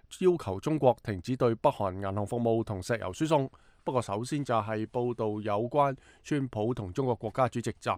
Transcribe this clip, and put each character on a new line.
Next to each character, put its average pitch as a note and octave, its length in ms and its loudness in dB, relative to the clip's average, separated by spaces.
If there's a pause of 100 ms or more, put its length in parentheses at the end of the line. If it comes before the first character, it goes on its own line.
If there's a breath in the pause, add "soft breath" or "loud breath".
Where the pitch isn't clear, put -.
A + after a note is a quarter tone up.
(200 loud breath)
要 F3+ 180 6
求 G2 220 -4
中 D3+ 180 0
國 B2+ 240 6
停 G2+ 200 -4
止 B2+ 140 -4
對 A#2+ 200 4
北 C#3 160 4
韓 F#2+ 240 -2
銀 G2 80 -6 (100)
行 G#2 140 -2
服 A#2+ 120 -2
務 A2+ 240 2
同 G2 200 -4
石 A#2 160 -2
油 F#2 140 -6
輸 D#3+ 120 -2
送。 D3 240 2 (340 soft breath)
不 E3+ 80 -4
過 B2+ 80 2
首 G#2 240 -2
先 C#3+ 200 -4
就 B2 100 -2
係 A2 320 0
報 A#2+ 260 -2
道 G#2+ 300 -2
有 G#2 260 0
關 C#3 280 2 (280 soft breath)
川 C#3 260 -2
普 A2 220 0
同 G2+ 220 -6
中 C3+ 140 0
國 A#2+ 80 2
國 G#2+ 160 -8
家 C3 160 2
主 A#2+ 120 -4
席 A2+ 120 -4
習 G2 260 -4